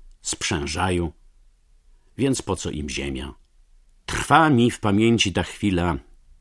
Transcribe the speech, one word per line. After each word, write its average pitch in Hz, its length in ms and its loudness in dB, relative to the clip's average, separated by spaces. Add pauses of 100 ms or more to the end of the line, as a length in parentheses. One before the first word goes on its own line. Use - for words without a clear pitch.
(220)
sprzężaju, 87 880 -4 (1040)
więc 131 240 0
po 95 140 -4
co - 140 -8
im 73 180 -8
ziemia? 67 460 -8 (720)
Trwa 156 440 4
mi 120 200 6
w - 100 -10
pamięci 107 520 2
ta 90 100 0
chwila, 87 560 0 (420)